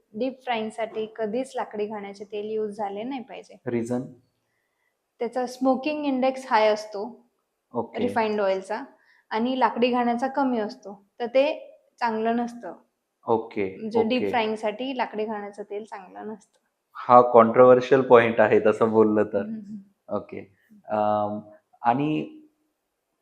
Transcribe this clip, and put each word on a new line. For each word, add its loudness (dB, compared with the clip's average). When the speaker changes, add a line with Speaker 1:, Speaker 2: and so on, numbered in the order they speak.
Speaker 1:
डीप -6
फ्रायिंगसाठी -6
कधीच -6
लाकडी -6
घाण्याचे -12
तेल -10
यूज -6
झाले -6
नाही -8
पाहिजे. -18
Speaker 2:
रिझन? -4
Speaker 1:
त्याचा -6
स्मोकिंग -2
इंडेक्स -2
हाय 4
असतो -4
Speaker 2:
ओके. -6
Speaker 1:
रिफाइंड -2
ऑइलचा -2
आणि -2
लाकडी 2
घाण्याचा 0
कमी -2
असतो, -10
तर -4
ते 0
चांगलं -2
नसतं. -8
Speaker 2:
ओके, -2
Speaker 1:
म्हणजे 0
डीप 0
Speaker 2:
ओके. -2
Speaker 1:
फ्रायिंगसाठी -4
लाकडी -6
घाण्याचं -10
तेल -12
चांगलं -16
नसतं. -16
Speaker 2:
हा 8
कॉन्ट्रोव्हर्शियल 6
पॉइंट 6
आहे 4
तसं 2
बोललं 4
तर. -2
Speaker 1:
हम्म, -8
हम्म. -14
Speaker 2:
ओके. -12
अम, -2
आणि -2